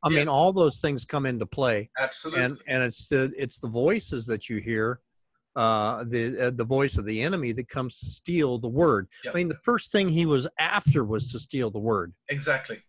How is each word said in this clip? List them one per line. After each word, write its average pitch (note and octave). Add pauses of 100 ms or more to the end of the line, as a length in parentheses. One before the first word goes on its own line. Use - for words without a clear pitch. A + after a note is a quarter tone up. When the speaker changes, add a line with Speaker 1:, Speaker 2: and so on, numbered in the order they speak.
Speaker 1:
I D#3+
Speaker 2:
Yeah. D#3
Speaker 1:
mean, D3
all D3+
those E3+
things C#3+
come C#3
into B2
play. A#2 (100)
Speaker 2:
Absolutely. C3
Speaker 1:
And, C3 (100)
and C3
it's -
the, C3+
it's C3+
the -
voices B2+
that A2
you A2
hear, A2 (560)
uh, A2+
the, A#2+
uh, B2+
the A#2+
voice C3+
of G2+
the A2
enemy D3
that A#2+
comes B2+
to -
steal D3+
the A#2
word. B2 (160)
Speaker 2:
Yeah. -
Speaker 1:
I -
mean, F3
the D3
first -
thing G3+
he E3
was D3 (100)
after D#3
was A2
to A#2+
steal B2
the G#2
word. G2+ (160)
Speaker 2:
Exactly. C#3